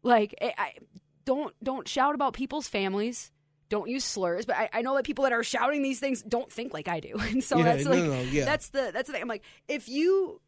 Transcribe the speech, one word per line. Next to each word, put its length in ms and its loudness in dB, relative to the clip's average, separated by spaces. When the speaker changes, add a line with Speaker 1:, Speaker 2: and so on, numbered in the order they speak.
Speaker 1:
Like, 400 4
I, 160 0
I, 160 -6
don't, 300 -2
don't 240 -6
shout 280 2
about 180 0
people's 340 -6
families. 640 -2
Don't 200 -2
use 140 -4
slurs. 420 -2
But 120 0
I, 160 0
I 80 0
know 140 0
that 100 2
people 180 0
that 80 4
are 120 2
shouting 380 0
these 200 0
things 220 0
don't 280 -2
think 220 -8
like 160 -8
I 100 -2
do. 140 -12
<laughs> 60 -6
And 220 0
so 180 4
Speaker 2:
Yeah, 40 6
Speaker 1:
that's 220 4
Speaker 2:
no, 60 4
Speaker 1:
like, 120 6
Speaker 2:
no, 200 0
yeah. 200 0
Speaker 1:
that's 260 0
the, 220 -2
that's 160 -4
the 60 -8
thing. 80 -4
I'm 80 -6
like, 140 -6
if 180 -4
you 600 2